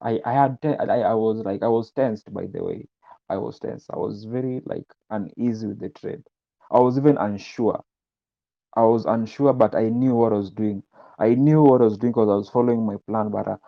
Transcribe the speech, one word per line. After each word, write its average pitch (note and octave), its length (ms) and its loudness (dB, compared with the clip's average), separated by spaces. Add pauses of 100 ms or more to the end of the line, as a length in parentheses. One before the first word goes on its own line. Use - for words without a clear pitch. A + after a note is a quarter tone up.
I, A2+ 240 -4
I A#2+ 80 -4
had C3 300 0
te-, D3+ 160 -2
I, A2+ 220 0
I G#2+ 140 0
was, A2 300 -2
like, G2 180 -6
I A2+ 60 0
was A2+ 220 0
tensed, A2 420 -4
by F#2+ 140 -8
the F2+ 180 -8
way. - 240 -10 (400)
I F#2+ 80 -4
was A2+ 220 -8
tense. - 320 -12
I - 60 -10
was G#2+ 280 -6
very, B2+ 400 -6
like, - 220 -10 (240)
uneasy A2 560 -6
with G2+ 140 -8
the G2 100 -10
trade. - 320 -12 (480)
I A#2+ 80 4
was B2 180 4
even C#3 220 4
unsure. G#2 640 -2 (960)
I A#2 60 4
was A2+ 240 4
unsure, A2+ 460 0
but A2+ 220 2
I A2 140 2
knew B2 260 0
what A#2 180 2
I G#2 40 0
was G2 140 -4
doing. G#2 320 -4 (360)
I A2+ 160 4
knew D3+ 280 4
what C3 180 8
I A#2+ 40 4
was G#2+ 120 2
doing A#2 160 -2
'cause A2 160 2
I G2+ 60 2
was G2+ 160 -4
following A#2+ 340 0
my G#2 120 -4 (100)
plan, G#2+ 240 -4
but, G#2 180 -6
uh, G2+ 80 -6 (120)